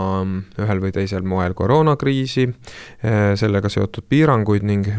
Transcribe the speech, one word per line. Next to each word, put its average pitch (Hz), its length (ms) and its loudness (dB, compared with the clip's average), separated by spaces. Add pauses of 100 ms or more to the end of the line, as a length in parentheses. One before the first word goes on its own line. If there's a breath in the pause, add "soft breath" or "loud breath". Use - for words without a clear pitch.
(600)
ühel 104 240 0
või 95 100 -2
teisel 95 320 -2
moel 92 320 -2
koroonakriisi, 135 880 0
äh, 107 880 -2
sellega 101 360 2
seotud - 360 -2
piiranguid 110 600 2
ning 101 200 0 (120)